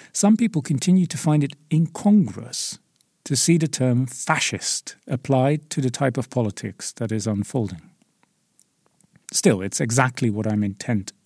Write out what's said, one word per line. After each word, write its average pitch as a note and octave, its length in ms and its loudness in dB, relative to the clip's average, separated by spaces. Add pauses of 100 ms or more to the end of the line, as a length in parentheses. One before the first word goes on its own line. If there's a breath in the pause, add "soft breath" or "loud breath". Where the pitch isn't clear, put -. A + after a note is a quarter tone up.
(140 loud breath)
some G#3 240 4
people A3 240 0
continue F3+ 440 2
to - 120 -6
find D3+ 260 2
it C#3 140 -6 (160)
incongruous - 1040 2 (460)
to C#3 100 -2
see E3 220 4
the D#3 100 0
term B2+ 380 0
fascist - 880 -4 (140)
applied C3+ 600 0
to - 120 -6
the B2+ 80 0
type C3 260 -2
of B2 140 -6
politics - 640 -6
that A2 180 -6
is A2 160 -4
unfolding. G2+ 540 -4 (1500)
Still, A2 280 4
it's G2+ 200 -4
exactly B2 480 0
what G#2+ 180 -2
I'm G#2 160 0
intent G2+ 480 -4 (140)